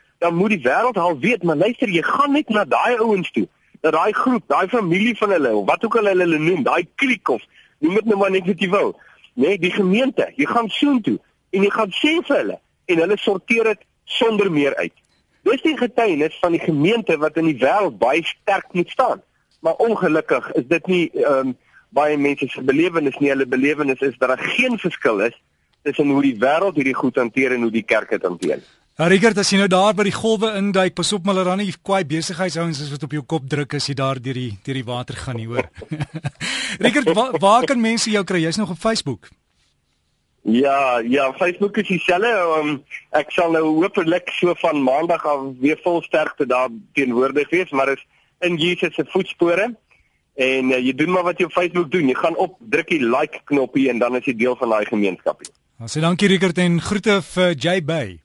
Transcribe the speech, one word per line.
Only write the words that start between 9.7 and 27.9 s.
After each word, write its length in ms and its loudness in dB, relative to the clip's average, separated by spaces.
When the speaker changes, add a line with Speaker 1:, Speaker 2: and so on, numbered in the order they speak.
Speaker 1:
gemeente, 640 0
jy 100 0
gaan 220 0
soontoe 500 0
en 120 0
jy 80 4
gaan 200 -2
sê 360 0
vir 100 2
hulle 220 -2
en 120 2
hulle 200 2
sorteer 460 0
dit 140 0
sonder 480 0
meer 240 2
uit. 160 -4
Dis 200 2
die 140 2
getuienis 640 0
van 120 2
die 80 2
gemeente 580 2
wat 180 0
in 80 0
die 140 0
wêreld 400 2
baie 260 2
sterk 480 -2
moet 180 -2
staan. 320 0
Maar 140 0
ongelukkig 760 0
is 140 0
dit 200 -2
nie, 240 0
ehm, 420 0
baie 280 2
mense 300 -2
se 140 -12
belewenis 560 0
nie. 100 2
Hulle 180 0
belewenis 540 0
is 180 -2
dat 100 0
daar 100 0
geen 400 -2
verskil 420 0
is 120 0
tussen 280 0
hoe 120 2
die 160 2
wêreld 360 2
hierdie 200 0
goed 220 -2
hanteer 360 0
en 100 -2
hoe 80 0
die 120 -2
kerk 280 -2